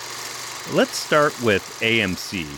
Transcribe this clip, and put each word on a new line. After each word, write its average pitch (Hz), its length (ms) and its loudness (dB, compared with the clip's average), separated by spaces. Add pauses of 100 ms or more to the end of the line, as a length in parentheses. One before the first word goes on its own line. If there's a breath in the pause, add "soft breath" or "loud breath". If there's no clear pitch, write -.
(720)
Let's 214 240 2
start 151 460 2
with 104 380 2
A 113 200 4
M 95 160 0
C. 90 280 -6 (140)